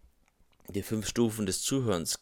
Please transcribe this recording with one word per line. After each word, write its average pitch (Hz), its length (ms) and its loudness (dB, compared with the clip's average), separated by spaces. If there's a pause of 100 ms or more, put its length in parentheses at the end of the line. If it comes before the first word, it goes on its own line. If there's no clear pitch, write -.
(680)
die 98 140 -2
fünf 110 260 -4
Stufen 113 360 2
des 92 180 0
Zuhörens 110 600 0